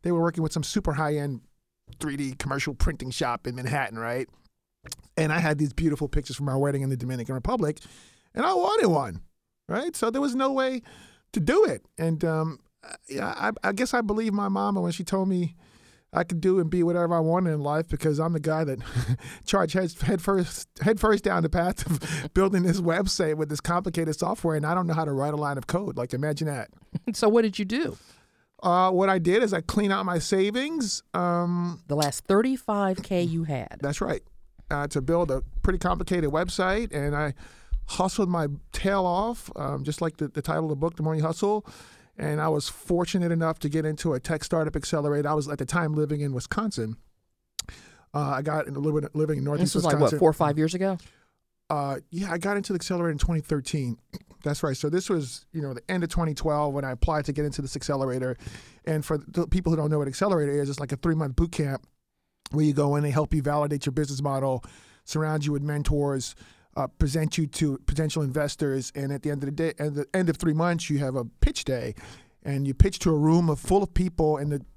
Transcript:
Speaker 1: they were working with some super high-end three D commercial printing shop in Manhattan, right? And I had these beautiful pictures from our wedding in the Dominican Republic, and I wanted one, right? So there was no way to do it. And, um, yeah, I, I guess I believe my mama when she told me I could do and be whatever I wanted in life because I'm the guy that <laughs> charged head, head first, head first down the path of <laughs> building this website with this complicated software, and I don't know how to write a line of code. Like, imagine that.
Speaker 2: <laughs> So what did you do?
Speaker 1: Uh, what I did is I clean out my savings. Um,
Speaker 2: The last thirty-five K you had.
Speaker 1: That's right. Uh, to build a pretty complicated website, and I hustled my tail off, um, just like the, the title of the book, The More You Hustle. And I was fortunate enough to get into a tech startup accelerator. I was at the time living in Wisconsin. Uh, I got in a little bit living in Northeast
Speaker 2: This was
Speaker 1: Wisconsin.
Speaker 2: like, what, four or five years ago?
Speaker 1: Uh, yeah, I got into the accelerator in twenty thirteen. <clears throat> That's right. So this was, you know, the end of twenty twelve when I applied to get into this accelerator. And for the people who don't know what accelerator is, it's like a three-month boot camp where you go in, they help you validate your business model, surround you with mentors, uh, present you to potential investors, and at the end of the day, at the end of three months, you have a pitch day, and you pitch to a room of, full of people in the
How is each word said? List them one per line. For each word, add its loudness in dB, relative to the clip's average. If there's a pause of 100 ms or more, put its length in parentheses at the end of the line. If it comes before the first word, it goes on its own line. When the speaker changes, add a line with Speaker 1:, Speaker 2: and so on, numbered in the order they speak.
Speaker 1:
they 2
were 4
working 0
with -2
some -2
super 0
high-end -2 (580)
three -4
D -4
commercial -4
printing 0
shop -2
in -6
Manhattan, -4
right? -4 (880)
And 2
I 2
had 2
these 0
beautiful 0
pictures -2
from -4
our 0
wedding 0
in -2
the -2
Dominican -6
Republic, 0 (540)
and 2
I 4
wanted 4
one, 2 (480)
right? -2
So 2
there 0
was 0
no 2
way 0 (500)
to 0
do 6
it. 0 (120)
And, 0
um, -2 (480)
yeah, -4 (100)
I, 0 (120)
I 2
guess -2
I 2
believe 0
my 0
mama 0
when 0
she -6
told 0
me 0 (560)
I 0
could -4
do 4
and 0
be 2
whatever 2
I 4
wanted 2
in -2
life 0
because 0
I'm 0
the 0
guy 0
that -4 (340)
<laughs> -8
charged 2
head, 0
head 2
first, 0 (140)
head 4
first 4
down 2
the 2
path 0
of -4
<laughs> -
building 4
this 2
website 0
with -2
this -6
complicated 0
software, 0
and 0
I 0
don't 2
know 0
how 0
to -2
write 0
a -2
line -2
of -8
code. -2
Like, -4
imagine -2
that. -6 (200)
Speaker 2:
<laughs> -6
So 4
what 6
did 0
you -2
do? -2 (640)
Speaker 1:
Uh, 4
what 4
I 4
did 4
is 0
I 0
clean 0
out 0
my 0
savings. 0 (100)
Um, 0
Speaker 2:
The -2
last 0
thirty-five 0
K 0
you 0
had. -6
Speaker 1:
That's -4
right. -2 (500)
Uh, -2
to -2
build 2
a 0 (180)
pretty 4
complicated 0
website, 0
and 0
I -2 (500)
hustled 0
my 0 (240)
tail 0
off, -2
um, -4
just -4
like -2
the, -2
the -6
title 0
of -2
the -2
book, -2
The -4
More 0
You 0
Hustle. 0 (540)
And -2
I 0
was 0
fortunate 0
enough 0
to -2
get 0
into -2
a 0
tech -4
startup 0
accelerator. 0
I 2
was 0
at -6
the -4
time 0
living 0
in -2
Wisconsin. -4 (1200)
Uh, -2
I -2
got -2
in -8
a -6
little 0
bit -6
living 0
in -2
Northeast 0
Speaker 2:
This -4
was 2
Speaker 1:
Wisconsin. 6
Speaker 2:
like, 4
what, -2
four 8
or 4
five 2
years 2
ago? 0 (720)
Speaker 1:
Uh, -2 (120)
yeah, -6
I -2
got -2
into -4
the -2
accelerator -2
in -4
twenty 0
thirteen. -4 (160)
<clears throat> -20
That's -2
right. 0
So -2
this -2
was, -4
you -6
know, -6
the -12
end 0
of -4
twenty 0
twelve 0
when -2
I -4
applied 0
to -4
get -2
into -4
this -8
accelerator. -2 (480)
And -2
for 0
the -2
people 2
who 4
don't 0
know 2
what -2
accelerator 2
is, 0
it's -6
like -6
a -4
three-month 0
boot 2
camp -4 (680)
where 4
you 4
go 2
in, 2
they 0
help 0
you 2
validate 0
your -2
business -2
model, 0 (420)
surround -2
you 0
with 0
mentors, 0 (420)
uh, -2
present 0
you 0
to 0
potential 0
investors, -2
and -4
at -6
the -2
end -4
of -4
the -4
day, -2
at -2
the -2
end 2
of 0
three 2
months, 0
you 0
have -2
a -2
pitch 2
day, -4 (480)
and -2
you -2
pitch 8
to 2
a 2
room 4
of, -2
full 2
of -2
people 2
in -4
the -4 (140)